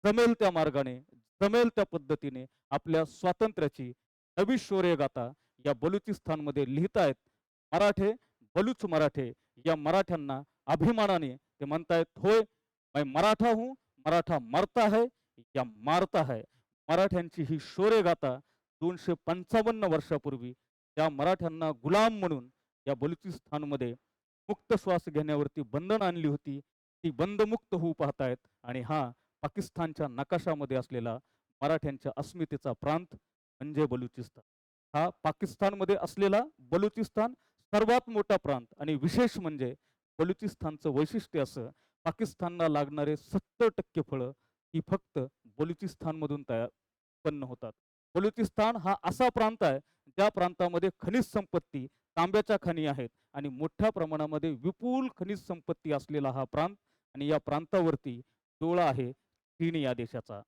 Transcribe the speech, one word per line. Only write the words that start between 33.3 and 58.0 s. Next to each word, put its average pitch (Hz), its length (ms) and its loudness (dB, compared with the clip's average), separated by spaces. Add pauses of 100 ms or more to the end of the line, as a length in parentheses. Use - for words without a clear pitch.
म्हणजे 147 240 0
बलुचिस्तान. 123 640 -8 (480)
हा 170 120 2 (140)
पाकिस्तानमध्ये 190 800 0
असलेला 196 420 2 (160)
बलुचिस्तान 214 760 0 (420)
सर्वात 226 340 4
मोठा 208 340 2
प्रांत 123 220 -2 (140)
आणि 151 160 -2
विशेष 202 440 2
म्हणजे 147 360 -6 (440)
बलुचिस्तानचं 165 720 -4
वैशिष्ट्य 151 500 -2
असं, 120 300 -6 (340)
पाकिस्तानला 170 640 -4
लागणारे 147 500 0
सत्तर - 500 -2 (100)
टक्के - 240 -4
फळं 131 280 -4 (460)
ही 156 40 2 (120)
फक्त - 280 -4 (380)
बलुचिस्तानमधून 156 920 -6
तयार, 117 160 -2
उत्पन्न - 800 -8
होतात. 123 280 -12 (440)
बलुचिस्तान 214 600 0
हा 185 280 -2
असा 185 260 2
प्रांत 220 340 0
आहे, 139 160 2 (280)
ज्या 196 220 2
प्रांतामध्ये 180 600 0 (100)
खनिज 214 240 0
संपत्ती, 156 640 -4 (300)
तांब्याच्या 196 440 2
खाणी 165 240 -2
आहेत 131 240 -4 (240)
आणि 143 160 -8
मोठ्या 156 400 -2
प्रमाणामध्ये 156 600 -2
विपुल 233 560 -2 (100)
खनिज 190 300 -8
संपत्ती 165 440 -6
असलेला 139 400 -2
हा 131 120 -4
प्रांत 170 320 -4 (380)
आणि 139 140 -6
या 151 100 2
प्रांतावरती 147 840 -2 (420)